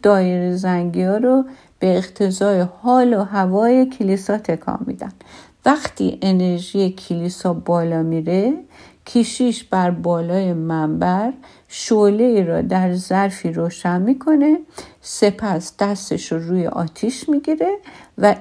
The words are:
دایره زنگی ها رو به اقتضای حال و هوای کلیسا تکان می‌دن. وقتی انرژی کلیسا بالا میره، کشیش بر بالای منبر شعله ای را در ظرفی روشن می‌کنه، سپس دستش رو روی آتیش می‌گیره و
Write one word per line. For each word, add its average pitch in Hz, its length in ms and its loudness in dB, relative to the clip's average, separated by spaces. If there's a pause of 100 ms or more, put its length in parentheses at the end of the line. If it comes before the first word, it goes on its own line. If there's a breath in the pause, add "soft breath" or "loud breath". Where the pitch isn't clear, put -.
دایره 180 540 2
زنگی 180 460 0
ها 190 140 2
رو 254 280 2 (340 loud breath)
به 185 180 2
اقتضای 190 640 0 (220)
حال 247 320 4
و 196 80 0
هوای 208 640 2
کلیسا 196 520 -2
تکان - 480 -4
می‌دن. - 260 -10 (520 loud breath)
وقتی 247 580 0
انرژی 185 680 0
کلیسا 180 640 -4
بالا 170 500 -2
میره، 170 520 0 (520 loud breath)
کشیش 233 580 -2
بر 180 260 0
بالای 175 640 -2
منبر 165 800 -2 (360 loud breath)
شعله 208 560 2
ای 220 200 4
را 165 180 -2
در 180 320 0
ظرفی 185 580 -2
روشن 175 500 -2
می‌کنه، 294 560 2 (420 loud breath)
سپس 202 800 -2
دستش 196 540 -4
رو 165 60 -2
روی 170 280 -2
آتیش - 640 -6
می‌گیره 311 420 0 (480 loud breath)
و 202 220 4